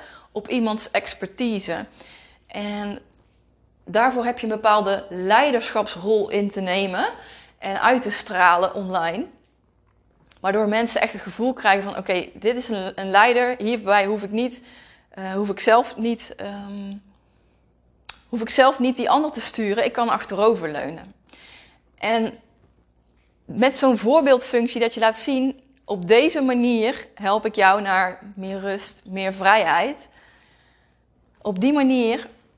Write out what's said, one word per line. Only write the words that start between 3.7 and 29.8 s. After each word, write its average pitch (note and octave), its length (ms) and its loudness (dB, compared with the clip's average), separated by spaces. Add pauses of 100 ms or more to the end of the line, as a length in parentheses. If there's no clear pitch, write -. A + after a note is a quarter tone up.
daarvoor A#3+ 340 2
heb A#3+ 140 -4
je - 40 -12
een A3 100 -4
bepaalde G#3+ 560 2
leiderschapsrol G#3 1200 0
in G3+ 200 0
te G3 120 -8
nemen F#3+ 480 0 (480)
en G3 240 -6
uit B3 200 4
te G#3 100 -6
stralen F3+ 640 2
online. F#3 520 -4 (1120)
Waardoor G3+ 280 0
mensen A3+ 340 0
echt A3 120 -2
het G3+ 80 -12
gevoel A#3 320 -4
krijgen G3 300 2
van, G3 140 -8
"Oké, F#3+ 360 -4
dit A3 220 -2
is B3 140 -8
een, F#3+ 300 -6
een G3 100 -6
leider, A#3+ 480 4
hierbij G#3 480 2
hoef G3+ 180 -2
ik G3 80 -8
niet, A#3+ 320 -4 (460)
eh, F#3+ 240 -10
hoef G3+ 160 -2
ik G3 100 -4
zelf A#3+ 380 4
niet, A3+ 400 -4
ehm, G3+ 560 -12 (1400)
hoef A#3 120 -6
ik A3+ 80 -6
zelf C4+ 300 4
niet B3+ 160 0
die - 140 -2
ander D4+ 220 2
te A3+ 100 -10
sturen, A3 440 -2
ik A#3 80 -2
kan A#3+ 160 -2
achteroverleunen." E3+ 1040 -2 (840)
En A3+ 420 -2 (1080)
met B3+ 300 0
zo'n C4 220 2
voorbeeldfunctie B3 800 2
dat A#3 140 0
je A3+ 60 -8
laat A3+ 180 2
zien, C4+ 420 -2 (260)
"Op F3+ 220 -8
deze C#4+ 340 4
manier B3 720 0
help G#3 300 -2
ik G#3+ 100 -4
jou G3+ 260 6
naar F#3 380 0 (160)
meer F#3+ 240 -8
rust, G3 460 -8
meer F#3+ 280 -6
vrijheid." F#3+ 760 2 (1300)